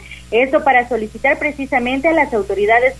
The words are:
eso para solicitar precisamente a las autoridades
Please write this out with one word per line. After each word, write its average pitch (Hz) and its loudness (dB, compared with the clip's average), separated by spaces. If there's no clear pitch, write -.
eso 269 2
para 247 4
solicitar 240 -2
precisamente 269 -2
a 320 2
las 294 0
autoridades 208 2